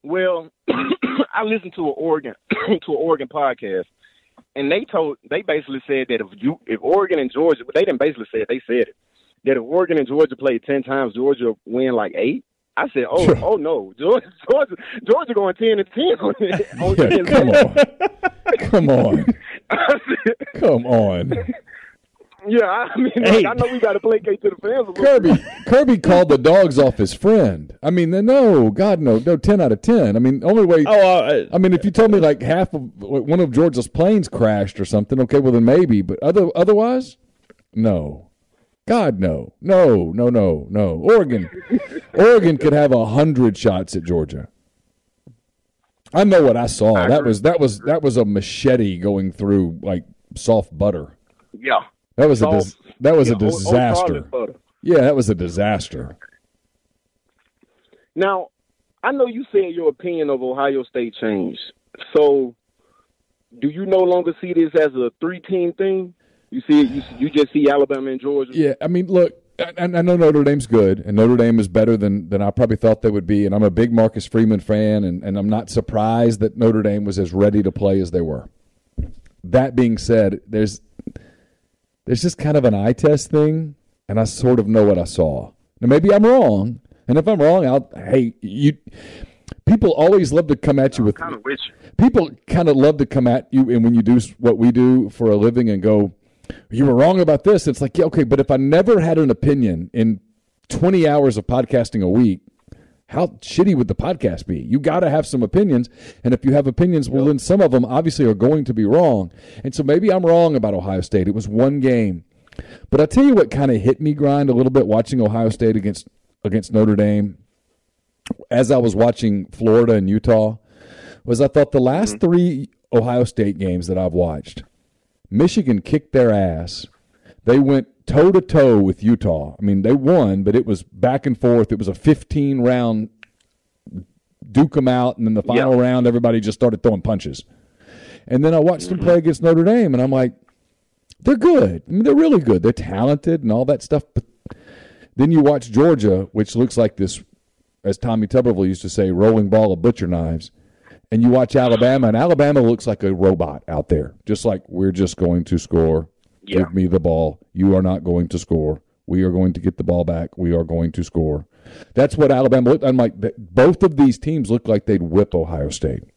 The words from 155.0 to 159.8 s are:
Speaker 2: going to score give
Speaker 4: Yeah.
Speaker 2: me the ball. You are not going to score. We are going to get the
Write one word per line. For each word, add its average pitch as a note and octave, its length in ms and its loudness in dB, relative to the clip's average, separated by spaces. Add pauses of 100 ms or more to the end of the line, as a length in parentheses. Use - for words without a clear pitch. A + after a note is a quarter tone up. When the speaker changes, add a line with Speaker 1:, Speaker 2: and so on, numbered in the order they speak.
Speaker 2:
going F2 280 -2
to F2+ 120 -2
score D#2+ 500 -2 (420)
give F#2 100 -2
Speaker 4:
Yeah. F2 140 -2
Speaker 2:
me F#2 140 0
the F2+ 120 0
ball. D#2+ 400 -2 (140)
You F#2+ 220 2
are F#2 60 2
not F#2 220 -2
going F2 260 -2
to F2 100 -6
score. D#2 420 -4 (240)
We F#2 180 -2
are F#2 80 0
going F#2 220 0
to E2+ 60 -8
get F2 180 -4
the - 60 -8